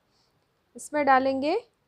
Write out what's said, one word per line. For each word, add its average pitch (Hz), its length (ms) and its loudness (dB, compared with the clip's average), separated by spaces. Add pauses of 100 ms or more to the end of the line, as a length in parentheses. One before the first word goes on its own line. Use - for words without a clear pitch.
(760)
इसमें 294 300 -6
डालेंगे 269 500 2 (320)